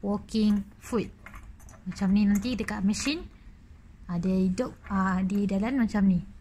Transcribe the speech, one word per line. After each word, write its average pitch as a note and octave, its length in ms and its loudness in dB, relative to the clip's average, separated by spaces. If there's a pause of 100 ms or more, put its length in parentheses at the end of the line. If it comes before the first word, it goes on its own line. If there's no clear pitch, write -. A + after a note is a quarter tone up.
walking G#3 640 0 (160)
foot. - 300 -4 (720)
Macam F#3+ 320 0
ni G#3 80 6
nanti G3+ 320 2
dekat G#3 240 -4
mesin. C#4 560 0 (720)
Ah, F3 80 -2
dia F#3 240 2
hidup, F#3+ 320 0 (160)
ah, F#3+ 320 0
di G3+ 240 0
dalam A3 400 0
macam G#3+ 240 0
ni. F#3 80 6 (240)